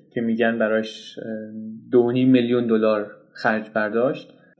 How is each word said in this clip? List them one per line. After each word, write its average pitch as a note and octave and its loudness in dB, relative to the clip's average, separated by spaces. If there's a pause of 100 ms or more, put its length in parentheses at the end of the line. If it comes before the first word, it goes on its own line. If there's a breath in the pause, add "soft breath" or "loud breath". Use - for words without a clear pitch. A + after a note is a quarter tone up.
(140)
که B2 -4
می‌گن A2+ 0
براش، A2 -4
اه، - -12 (680)
دو B2+ 6
و A#2+ 4
نیم B2+ 4
میلیون A#2+ 4
دلار G#2+ 2 (220)
خرج G#2+ -2
برداشت، A2+ -2 (260 soft breath)